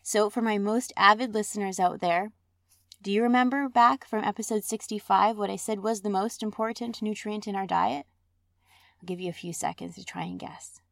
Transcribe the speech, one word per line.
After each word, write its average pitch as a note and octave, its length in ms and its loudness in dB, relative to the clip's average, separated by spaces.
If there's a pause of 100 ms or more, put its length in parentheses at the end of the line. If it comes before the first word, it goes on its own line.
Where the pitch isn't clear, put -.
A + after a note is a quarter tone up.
So G#3 300 2
for A#3 120 -2
my A3 160 2
most G#3+ 380 0
avid G#3+ 380 6
listeners G3+ 460 -2
out F3+ 200 2
there, F3+ 300 0 (720)
do G3 80 -6
you G#3 140 2
remember B3+ 440 2
back B3 380 4
from G#3+ 160 -4
episode G#3 400 -2
sixty-five G#3 760 0
what G3+ 140 -2
I G3 60 -6
said G#3 240 -4
was G#3+ 220 -2
the G#3 60 -2
most G3+ 320 -2
important A3+ 600 -6
nutrient G#3+ 460 -6
in G3 80 -4
our F#3+ 100 -2
diet? F#3+ 400 0 (920)
I'll F3 60 -20
give F3+ 120 -8
you F3+ 100 -6
a F3 40 -6
few E3+ 200 -10
seconds E3+ 440 -8
to F#3+ 80 -18
try - 180 -10
and - 160 -8
guess. - 400 -16 (140)